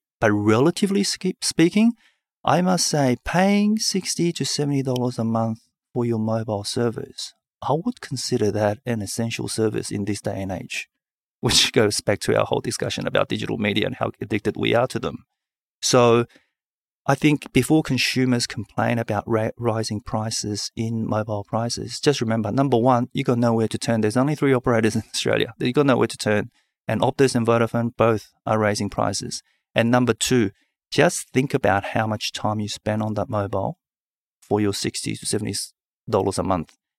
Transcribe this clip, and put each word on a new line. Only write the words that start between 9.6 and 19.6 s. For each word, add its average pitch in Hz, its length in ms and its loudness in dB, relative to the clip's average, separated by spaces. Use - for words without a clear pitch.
in 104 140 -4
this 101 160 -6
day 104 200 -6
and 95 100 -6
age, - 380 -10
<laughs> - 280 -20
which - 320 2
goes 107 280 2
back 104 200 -2
to 110 180 2
our 107 60 0
whole - 160 -2
discussion - 440 -6
about 101 240 0
digital 110 280 -4
media 104 280 -2
and 95 100 -4
how 110 240 -4
addicted 104 380 -4
we 113 160 0
are 120 140 2
to - 120 -8
them. - 260 -8
So 120 440 4
I 139 100 2
think - 360 0
before 151 320 4
consumers 127 640 0
complain 117 520 -4
about 107 280 -2
ra-, 113 300 0
rising 110 440 -2